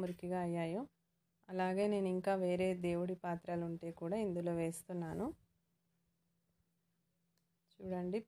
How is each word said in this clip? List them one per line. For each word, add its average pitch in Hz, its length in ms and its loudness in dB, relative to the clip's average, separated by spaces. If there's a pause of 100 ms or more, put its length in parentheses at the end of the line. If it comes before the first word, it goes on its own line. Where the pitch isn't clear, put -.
మురికిగా 180 460 -2
అయ్యాయో. 170 360 0 (680)
అలాగే 185 460 2
నేను 196 220 2
ఇంకా 190 180 2 (100)
వేరే 180 240 4 (180)
దేవుడి 175 380 2
పాత్రలు 170 460 -2
ఉంటే 170 200 -6 (120)
కూడా 175 240 0
ఇందులో 175 340 0
వేస్తున్నాను. 170 680 -2 (2500)
చూడండి, 185 540 -2